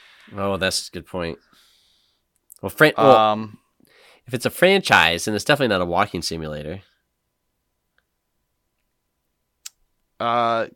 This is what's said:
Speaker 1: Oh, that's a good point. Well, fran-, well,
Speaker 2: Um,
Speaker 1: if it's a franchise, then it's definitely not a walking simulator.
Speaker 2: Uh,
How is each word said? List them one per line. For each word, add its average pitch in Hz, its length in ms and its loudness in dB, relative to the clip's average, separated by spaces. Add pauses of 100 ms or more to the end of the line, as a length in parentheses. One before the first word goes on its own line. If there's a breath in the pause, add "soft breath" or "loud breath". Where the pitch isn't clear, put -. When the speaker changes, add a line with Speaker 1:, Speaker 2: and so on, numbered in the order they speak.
(360 soft breath)
Speaker 1:
Oh, 98 220 -2
that's 92 300 -4
a - 40 -20
good 85 140 -14
point. 85 320 -8 (1200)
Well, 98 80 -8
fran-, - 280 4
well, 110 180 6
Speaker 2:
Um, 107 440 0 (680 soft breath)
Speaker 1:
if - 80 -10
it's 120 120 -4
a 123 40 -2
franchise, 104 760 2
then 107 100 -2
it's 101 80 -4
definitely 139 240 2
not 95 140 0
a 87 40 -2
walking 87 380 -2
simulator. 78 580 -10 (3500)
Speaker 2:
Uh, 117 560 -2